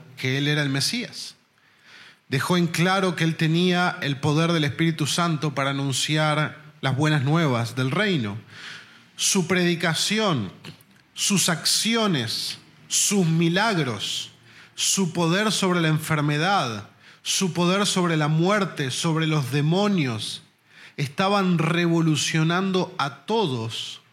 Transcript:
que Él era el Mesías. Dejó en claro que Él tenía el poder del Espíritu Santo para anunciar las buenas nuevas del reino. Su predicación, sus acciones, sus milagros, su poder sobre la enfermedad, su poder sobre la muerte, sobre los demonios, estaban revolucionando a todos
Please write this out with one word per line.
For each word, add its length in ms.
que 220
Él 100
era 140
el 80
Mesías. 680
Dejó 260
en 120
claro 480
que 80
Él 120
tenía 640
el 160
poder 360
del 100
Espíritu 440
Santo 460
para 180
anunciar 880
las 140
buenas 280
nuevas 520
del 160
reino. 460
Su 280
predicación, 1080
sus 360
acciones, 1080
sus 400
milagros, 1040
su 400
poder 380
sobre 300
la 80
enfermedad, 1000
su 320
poder 320
sobre 320
la 100
muerte, 640
sobre 360
los 240
demonios, 880
estaban 600
revolucionando 1400
a 280
todos 760